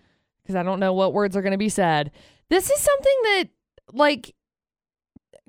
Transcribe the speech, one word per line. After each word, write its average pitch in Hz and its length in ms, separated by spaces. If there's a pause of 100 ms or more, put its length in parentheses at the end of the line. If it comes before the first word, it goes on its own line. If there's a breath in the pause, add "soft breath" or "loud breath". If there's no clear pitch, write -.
(460)
'cause 190 100
I 180 60
don't 185 180
know 190 120
what 185 200
words 202 240
are 202 60
gonna 196 160
be 214 100
said. 156 440 (380 soft breath)
This 370 200
is 571 100
something 554 440
that, 392 200 (480)
like, 294 420 (1160)